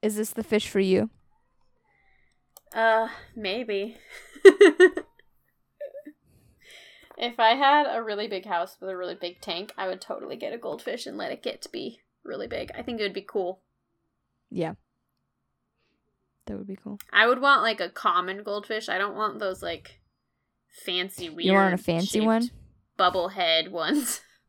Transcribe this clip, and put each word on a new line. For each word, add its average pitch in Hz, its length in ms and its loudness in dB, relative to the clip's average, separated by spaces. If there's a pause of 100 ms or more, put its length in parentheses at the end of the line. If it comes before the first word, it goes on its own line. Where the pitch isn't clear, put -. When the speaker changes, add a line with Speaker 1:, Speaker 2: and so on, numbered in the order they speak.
Speaker 1:
is 214 140 -2
this 214 140 -4
the 226 140 -8
fish 214 240 0
for 196 120 0
you? 190 300 2 (1600)
Speaker 2:
Uh, 226 340 2 (260)
maybe. 214 640 -4 (480)
<laughs> 381 320 10 (2500)
If 240 200 -6
I 226 160 6
had 277 400 6
a 233 80 -2
really 208 240 -4
big 196 200 -6
house 185 340 -4
with 185 100 -10
a 190 60 -6
really 180 180 -8
big 175 280 -10
tank, 190 340 -8
I 190 100 -6
would 190 140 -6
totally - 340 -10
get - 200 -8
a 240 40 -12
goldfish 233 480 -10
and - 120 -12
let - 120 -6
it - 120 -12
get - 200 -8
to - 60 -16
be - 320 -12 (240)
really - 240 -10
big. - 260 -10
I 240 80 -12
think 240 160 -8
it 214 60 -4
would 196 80 -4
be 196 100 -8
cool. 185 380 -6 (920)
Speaker 1:
Yeah. 160 240 -6 (1700)
That 208 100 -10
would 196 100 -10
be 196 80 -10
cool. 202 240 -14 (140)
Speaker 2:
I 220 160 6
would 254 120 2
want, 277 220 4
like, 220 180 -2
a 175 100 -4
common 185 520 -2
goldfish. 208 460 -6
I 185 100 -2
don't 202 160 -4
want 214 240 -4
those, 190 240 -6
like, 170 380 -12 (840)
fancy, 180 440 -6
weird 165 160 -10
Speaker 1:
You 190 80 4
want 190 220 6
a 180 40 -2
fancy 180 400 -2
Speaker 2:
shaped 214 80 2
Speaker 1:
one? 226 240 2 (460)
Speaker 2:
bubble 180 320 2
head 175 420 0
ones. 202 520 -2 (260)